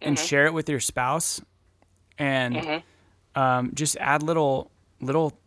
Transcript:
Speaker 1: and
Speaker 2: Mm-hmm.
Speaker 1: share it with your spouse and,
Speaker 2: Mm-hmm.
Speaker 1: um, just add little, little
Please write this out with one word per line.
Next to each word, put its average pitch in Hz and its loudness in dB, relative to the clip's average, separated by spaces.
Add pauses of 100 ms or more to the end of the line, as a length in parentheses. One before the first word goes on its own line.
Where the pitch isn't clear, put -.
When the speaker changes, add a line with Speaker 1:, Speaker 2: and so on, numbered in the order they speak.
Speaker 1:
and 143 0
Speaker 2:
Mm-hmm. 156 -2
Speaker 1:
share 143 4
it 165 0
with 156 -2
your 143 0
spouse 131 -2 (800)
and, 131 0
Speaker 2:
Mm-hmm. - -8
Speaker 1:
um, 127 2
just 147 -2
add 143 0
little, 151 0 (280)
little 143 -2